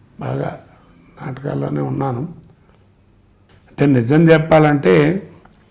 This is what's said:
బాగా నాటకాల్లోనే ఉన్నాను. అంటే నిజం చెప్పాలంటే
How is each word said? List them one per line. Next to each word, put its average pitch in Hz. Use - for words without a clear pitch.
బాగా -
నాటకాల్లోనే 139
ఉన్నాను. 135
అంటే -
నిజం 143
చెప్పాలంటే 156